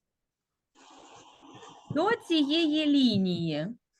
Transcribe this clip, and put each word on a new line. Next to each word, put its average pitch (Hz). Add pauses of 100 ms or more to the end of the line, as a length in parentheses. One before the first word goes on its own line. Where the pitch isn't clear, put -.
(1900)
до 330 (180)
цієї 311
лінії. 185 (320)